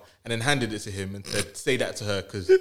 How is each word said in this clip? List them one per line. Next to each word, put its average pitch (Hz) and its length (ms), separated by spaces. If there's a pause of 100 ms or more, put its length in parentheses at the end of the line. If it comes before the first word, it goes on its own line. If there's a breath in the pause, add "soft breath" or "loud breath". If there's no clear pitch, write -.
(240 soft breath)
and 117 80
then 113 80
handed 120 320
it 107 80
to 104 120
him 98 240
and 98 100
said, - 320
"Say 135 200
that - 180
to - 80
her 101 180
'cause 98 400